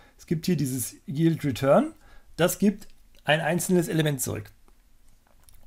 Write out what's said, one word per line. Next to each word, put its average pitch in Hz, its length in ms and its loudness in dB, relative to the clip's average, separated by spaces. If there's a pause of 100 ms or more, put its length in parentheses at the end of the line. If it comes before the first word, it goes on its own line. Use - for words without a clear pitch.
(180)
es - 80 -20
gibt 160 200 -4
hier 180 120 2
dieses 131 380 -6 (120)
Yield 160 360 0
Return, 147 500 2 (420)
das 175 240 0
gibt 202 280 0 (360)
ein 156 180 2
einzelnes 175 460 0
Element 151 340 -2
zurück. 101 300 -8 (1160)